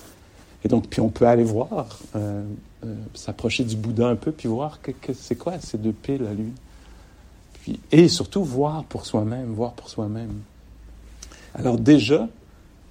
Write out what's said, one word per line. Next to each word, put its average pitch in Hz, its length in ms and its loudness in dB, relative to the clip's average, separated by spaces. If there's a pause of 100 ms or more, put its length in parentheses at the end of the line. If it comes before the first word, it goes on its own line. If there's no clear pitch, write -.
(640)
Et - 40 2
donc, 117 200 4
puis - 140 -4
on 113 80 2
peut 120 180 4
aller 120 160 6
voir, 117 560 -4 (160)
euh, 104 280 -4 (420)
euh, 110 100 -10 (180)
s'approcher - 500 -4
du 110 120 -2
Bouddha 113 320 0
un 117 80 2
peu, - 160 -4
puis - 160 -8
voir 135 340 -4
que, 139 100 -10
que - 220 -8
c'est - 220 -6
quoi 170 240 -6
ces - 180 -8
deux 107 160 0
piles 131 360 -4
à 104 40 -4
lui. 110 180 -4 (1080)
Puis, - 180 -8 (120)
et 165 160 10
surtout, - 360 0
voir 147 420 -2
pour - 200 -10
soi-même, 117 480 -2
voir 117 200 -4
pour - 160 -20
soi-même. 107 520 -8 (1120)
Alors 120 220 0
déjà, 139 500 6 (640)